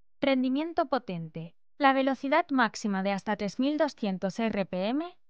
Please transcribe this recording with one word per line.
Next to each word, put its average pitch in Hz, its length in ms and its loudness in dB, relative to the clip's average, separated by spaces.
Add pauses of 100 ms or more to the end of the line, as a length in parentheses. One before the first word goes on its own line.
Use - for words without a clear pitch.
(220)
Rendimiento 269 680 0
potente. 165 680 -6 (240)
La 269 140 6
velocidad 269 580 2
máxima 214 500 0
de 196 100 0
hasta 202 260 -2
tres 202 220 -4
mil 294 180 2
doscientos 196 600 -2
R 214 260 0
P 185 240 -2
M 330 280 -4 (120)